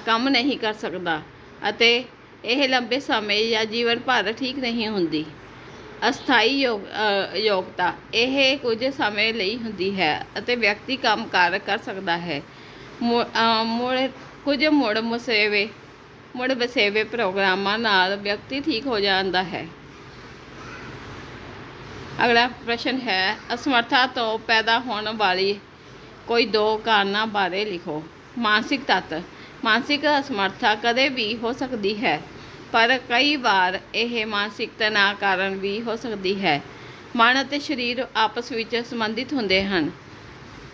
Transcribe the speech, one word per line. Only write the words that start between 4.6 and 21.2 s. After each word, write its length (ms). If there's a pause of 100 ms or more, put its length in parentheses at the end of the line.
ਹੁੰਦੀ। 360 (840)
ਅਸਥਾਈ 500
ਯੋਗ-, 240
ਅ, 500
ਅਯੋਗਤਾ, 600 (200)
ਇਹ 440
ਕੁਝ 260
ਸਮੇਂ 500
ਲਈ 220
ਹੁੰਦੀ 440
ਹੈ 260 (120)
ਅਤੇ 180
ਵਿਅਕਤੀ 400
ਕੰਮ 320
ਕਾਰ 300
ਕਰ 200
ਸਕਦਾ 400
ਹੈ। 240 (600)
ਮੁ-, 220
ਅ, 400
ਮੁੜ, 340 (460)
ਕੁਝ 220
ਮੁੜ 320
ਮਸੇਵੇ, 680 (680)
ਮੁੜ 160
ਵਸੇਵੇ 520
ਪ੍ਰੋਗਰਾਮਾਂ 760
ਨਾਲ 380
ਵਿਅਕਤੀ 440
ਠੀਕ 260
ਹੋ 140
ਜਾਂਦਾ 420
ਹੈ। 260 (2500)